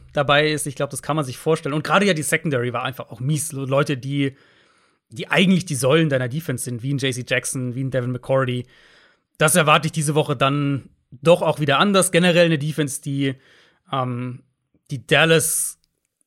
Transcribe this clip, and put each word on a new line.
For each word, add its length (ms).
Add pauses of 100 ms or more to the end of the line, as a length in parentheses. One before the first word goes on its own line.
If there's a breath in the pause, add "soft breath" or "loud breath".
(140 loud breath)
dabei 360
ist. 160
Ich 100
glaub, 140
das 120
kann 140
man 100
sich 100
vorstellen. 380
Und 100
gerade 220
ja 80
die 80
Secondary 500
war 120
einfach 260
auch 100
mies. 280
So 180
Leute, 320
die, 360 (760 soft breath)
die 200
eigentlich 360
die 80
Säulen 340
deiner 200
Defense 360
sind, 180
wie 120
ein 40
J 140
C 160
Jackson, 460
wie 100
ein 60
Devin 220
McCourty. 520 (720 soft breath)
Das 200
erwarte 320
ich 40
diese 220
Woche 220
dann 520 (220)
doch 320
auch 180
wieder 200
anders. 320
Generell 340
eine 120
Defense, 440
die, 320 (580 soft breath)
ähm, 500 (480)
die 160
Dallas 720 (480)